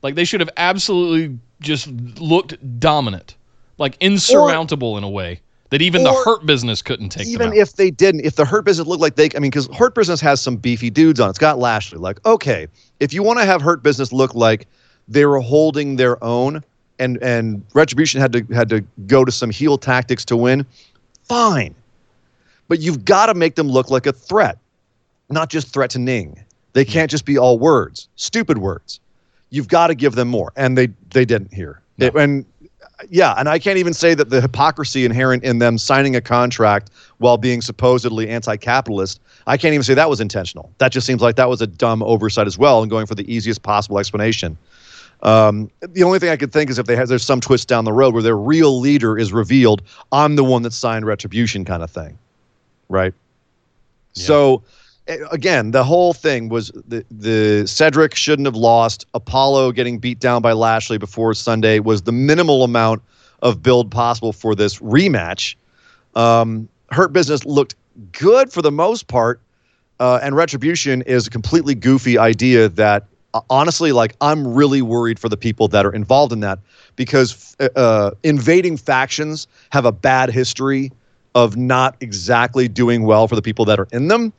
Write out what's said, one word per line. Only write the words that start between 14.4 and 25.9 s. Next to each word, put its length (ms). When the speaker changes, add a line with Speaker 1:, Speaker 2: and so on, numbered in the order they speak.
Speaker 2:
they 180
were 140
holding 560
their 280
own 380
and, 240
and 400
Retribution 480
had 120
to, 80
had 160
to 120
go 180
to 60
some 180
heel 280
tactics 480
to 120
win, 280
fine. 500
But 140
you've 240
gotta 280
make 220
them 140
look 200
like 160
a 80
threat, 440
not 200
just 240
threatening. 640